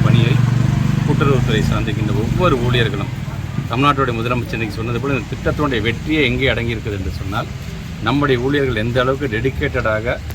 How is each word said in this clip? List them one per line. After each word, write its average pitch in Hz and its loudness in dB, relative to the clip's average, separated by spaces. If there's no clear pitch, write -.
பணியை - 6
கூட்டுறவுத்துறை 135 4
சார்ந்திருக்கின்ற 107 0
ஒவ்வொரு 147 2
ஊழியர்களும், 120 0
தமிழ்நாட்டுடைய 135 2
முதலமைச்சர் 120 -2
இன்னைக்கு 113 -4
சொன்னது 117 -4
போல, 139 -2
இந்த 120 -2
திட்டத்தினுடைய 131 -2
வெற்றியே 147 0
எங்கே 123 0
அடங்கியிருக்குது 117 -2
என்று 92 -4
சொன்னால், - -4
நம்முடைய 135 2
ஊழியர்கள் 131 0
எந்த 120 0
அளவுக்கு 135 0
டெடிகேட்டடாக 117 -2